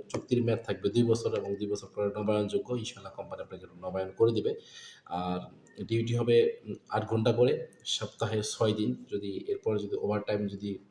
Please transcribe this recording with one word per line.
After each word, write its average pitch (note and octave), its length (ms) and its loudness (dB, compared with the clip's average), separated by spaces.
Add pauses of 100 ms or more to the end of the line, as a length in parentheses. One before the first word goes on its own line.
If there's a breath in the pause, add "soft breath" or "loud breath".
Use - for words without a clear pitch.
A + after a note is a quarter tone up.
চুক্তির - 340 0
মেয়াদ A2+ 200 2
থাকবে G2+ 260 -2
দুই A#2 140 4
বছর A2 340 2
এবং G2 180 -2
দুই G2+ 120 -4
বছর G2+ 200 -4
পরে G#2 340 -2
নবায়নযোগ্য। G#2 540 0
ইনশাআল্লাহ G#2 380 -8
কোম্পানি F#2+ 280 -10
আপনাকে F#2 240 -12 (160)
নবায়ন F#2+ 360 -2
করে A2+ 140 8
দিবে। - 240 0 (500 loud breath)
আর F2+ 340 -2 (440)
ডিউটি A2+ 320 0
হবে, A#2+ 500 6
উম, G#2+ 100 -6 (140)
আট G#2+ 180 0
ঘন্টা A2 240 2
করে B2 360 4 (180)
সপ্তাহে A2 580 -2
ছয় G#2+ 300 2
দিন। A#2+ 380 -2
যদি G2+ 360 -4
এরপর G#2 300 0
যদি G2+ 180 -4
ওভারটাইম G#2 520 0
যদি G2 300 -6 (140)